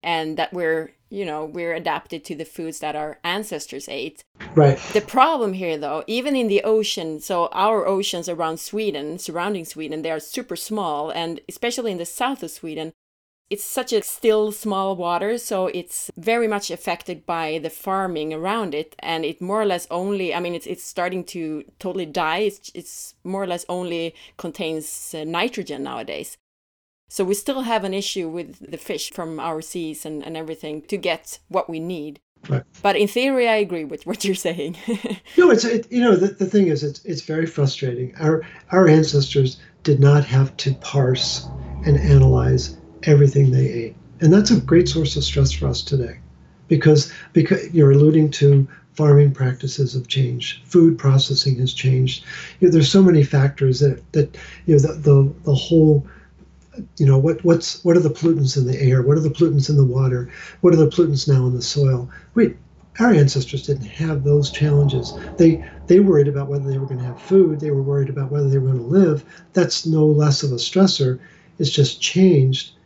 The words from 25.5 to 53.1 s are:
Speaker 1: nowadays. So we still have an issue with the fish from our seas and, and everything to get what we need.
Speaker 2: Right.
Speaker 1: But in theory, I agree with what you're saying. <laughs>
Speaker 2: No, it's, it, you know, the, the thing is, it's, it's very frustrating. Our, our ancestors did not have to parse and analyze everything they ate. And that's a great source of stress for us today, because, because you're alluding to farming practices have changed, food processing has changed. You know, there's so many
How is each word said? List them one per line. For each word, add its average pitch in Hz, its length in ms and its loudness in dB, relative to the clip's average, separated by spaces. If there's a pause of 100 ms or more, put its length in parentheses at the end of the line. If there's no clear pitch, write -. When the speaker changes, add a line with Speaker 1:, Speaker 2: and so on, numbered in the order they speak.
Speaker 1:
nowadays. 120 540 -12 (720)
So - 160 -6
we 190 80 -4
still 262 300 -8
have 226 200 -4
an 190 100 -8
issue 190 360 -8
with 170 420 -14
the 160 60 -14
fish - 340 -12
from 165 260 -12
our 156 240 -8
seas 160 440 -12
and, 156 180 -12
and 160 140 -12
everything 156 460 -12
to - 120 -8
get 175 440 -8 (100)
what - 200 -6
we 165 120 -10
need. 156 400 -10 (260)
Speaker 2:
Right. 135 160 -4 (180)
Speaker 1:
But 202 140 0
in 202 140 2
theory, 254 400 0
I 220 60 2
agree 175 280 -4
with 147 240 -14
what 226 160 -8
you're 196 100 -2
saying. 170 440 -6 (100)
<laughs> 220 320 -8 (180)
Speaker 2:
No, 359 140 8
it's, 233 140 4
it, 233 260 -4
you 240 80 0
know, 233 160 6
the, 180 120 2
the 196 180 -4
thing 190 220 2
is, 147 180 -2
it's, 139 180 -10
it's 160 200 -8
very 160 220 -4
frustrating. 127 680 -4
Our, 160 300 -2 (260)
our 180 160 6
ancestors 143 720 2 (240)
did 139 160 2
not 143 240 6
have 135 320 0
to 139 200 -4
parse - 720 -2 (400)
and 143 120 4
analyze 67 800 2 (260)
everything 139 480 6
they 131 160 2
ate. 117 280 -8 (260)
And 160 100 6
that's 208 200 6
a 220 100 4
great 175 260 4
source 156 280 -2
of 143 80 -2
stress 135 280 0
for - 160 -4
us 127 140 -4
today, 127 380 -4 (480)
because, 151 440 4 (220)
because 170 400 0
you're 147 180 6
alluding 151 400 6
to 139 360 4 (260)
farming 143 400 6
practices 131 600 -4
have 127 140 -6
changed, 123 580 -4
food 165 320 6
processing 135 600 2
has 131 160 -2
changed. 131 500 0 (360)
You 180 80 6
know, 160 40 6
there's 156 200 4
so 196 100 6
many 170 220 8